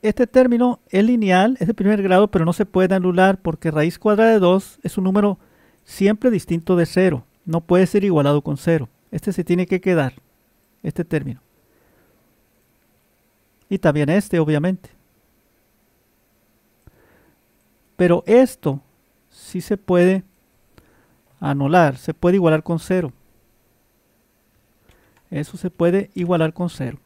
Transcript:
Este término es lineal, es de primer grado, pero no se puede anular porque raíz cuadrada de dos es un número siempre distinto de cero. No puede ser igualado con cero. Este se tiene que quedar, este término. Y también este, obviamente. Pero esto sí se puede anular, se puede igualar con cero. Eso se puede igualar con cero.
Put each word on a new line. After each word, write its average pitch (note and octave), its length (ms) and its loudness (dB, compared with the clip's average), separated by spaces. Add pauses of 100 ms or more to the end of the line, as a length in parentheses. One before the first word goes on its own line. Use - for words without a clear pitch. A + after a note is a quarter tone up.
Este A3+ 260 0
término B3 520 2 (100)
es F#3+ 140 0
lineal, A3 560 2
es E3 80 -2
de A3 60 -2
primer G3+ 280 -2
grado, G3 300 2
pero E3 140 0
no F3 80 0
se G#3 120 -2
puede F#3 300 0
anular F#3 420 2
porque D#3+ 320 -6
raíz D#3 300 -2
cuadrada G#3+ 320 2
de A3 80 4
dos F#3 420 0
es - 160 -8
un F#3+ 60 -2
número G3 340 0 (460)
siempre G#3+ 480 0
distinto F3+ 440 -2
de E3+ 100 2
cero. F3 400 -2 (200)
No E3 160 -4
puede F3+ 240 2
ser G3 180 0
igualado D3 380 2
con C#3+ 160 -6
cero. D#3+ 320 -2 (220)
Este F3+ 220 -8
se F#3 100 -6
tiene F3 240 -2
que F#3 140 -4
quedar, D#3+ 320 -2 (720)
este E3 200 -8
término. C#3 380 -8 (2250)
Y G3 100 -4
también D3 320 0
este, F#3 300 0
obviamente. D#3 500 -2 (3000)
Pero F3 280 2
esto G3+ 560 2 (480)
sí - 300 -12
se G3+ 160 -6
puede F#3 480 0 (1160)
anular, C#3+ 560 0
se - 160 -10
puede F3+ 240 0
igualar D#3+ 260 0
con E3 160 -4
cero. F3 320 -4 (2250)
Eso D#3 280 -10
se F3+ 120 -8
puede F3 460 -2
igualar E3+ 380 -2
con F3 160 -8
cero. C3+ 360 -12